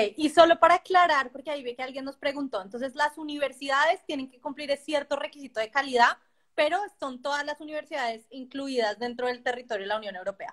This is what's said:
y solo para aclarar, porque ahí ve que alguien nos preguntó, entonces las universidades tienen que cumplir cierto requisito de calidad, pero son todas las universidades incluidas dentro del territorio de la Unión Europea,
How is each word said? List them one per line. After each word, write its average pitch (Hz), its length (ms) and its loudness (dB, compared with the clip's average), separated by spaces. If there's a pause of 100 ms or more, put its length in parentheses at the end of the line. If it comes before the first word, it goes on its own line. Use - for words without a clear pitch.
(160)
y 302 120 2
solo 339 320 8
para 339 140 8
aclarar, 330 580 4
porque 277 180 -12
ahí 294 120 -6
ve 240 120 -8
que 247 80 -10
alguien 269 220 -8
nos 269 140 -10
preguntó, 277 440 -4
entonces 233 320 -8
las 294 220 -2
universidades 285 880 0
tienen 269 240 -6
que - 80 -20
cumplir 294 380 -8
cierto 285 400 -4
requisito 285 420 -10
de 220 120 -4
calidad, 269 480 2 (360)
pero 311 220 2 (240)
son 254 220 -10
todas 285 240 -4
las 294 140 -8
universidades 302 720 -8
incluidas 254 680 -4
dentro 240 300 -4
del 247 140 -6
territorio 240 420 -6
de 196 40 -6
la 208 80 -2
Unión 208 180 -8
Europea, 185 380 -10